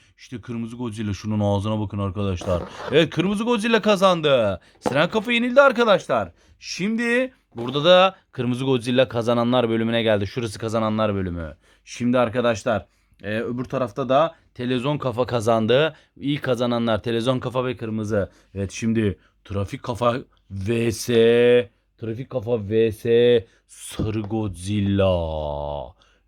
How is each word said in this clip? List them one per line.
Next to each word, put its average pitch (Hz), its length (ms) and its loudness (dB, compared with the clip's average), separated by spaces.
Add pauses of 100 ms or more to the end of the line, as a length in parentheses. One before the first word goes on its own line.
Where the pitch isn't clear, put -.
(180)
İşte 120 220 -14
kırmızı 117 360 -10
Godzilla. 110 380 -6
Şunun 107 260 -4
ağzına 104 400 0
bakın 101 180 -6
arkadaşlar. 95 640 -2 (280)
Evet, 156 200 4
kırmızı 196 340 -2
Godzilla 226 380 0
kazandı. 160 800 2 (200)
Siren 151 300 0
kafa 220 220 -2
yenildi 247 280 2
arkadaşlar. 196 720 2 (260)
Şimdi 233 760 -2 (220)
burada 127 280 -4
da 185 320 6 (160)
kırmızı 123 320 -4
Godzilla 127 440 2
kazananlar 120 600 0
bölümüne 113 340 0
geldi. 104 240 2
Şurası 117 320 -6
kazananlar 110 560 -2
bölümü. 87 420 -6 (280)
Şimdi 123 340 -2
arkadaşlar, 117 680 0 (360)
e, 107 160 -6
öbür 120 260 -6
tarafta 123 440 -6
da 151 280 2 (180)
televizyon 127 440 -4
kafa 123 280 -2
kazandı. 117 720 2 (200)
İlk 139 260 -4
kazananlar 117 600 0
televizyon 117 380 0
kafa 123 240 -4
ve 127 120 -4
kırmızı. 107 540 -4 (240)
Evet, 98 180 -6
şimdi 110 460 0 (260)
trafik 101 380 -6
kafa 117 340 0 (340)
V 110 420 -2
S. 120 800 4 (280)
Trafik 113 320 -8
kafa 113 380 -4
V 113 240 4
S. 117 540 4 (200)
Sarı - 540 -6
Godzilla. 90 1700 -2 (340)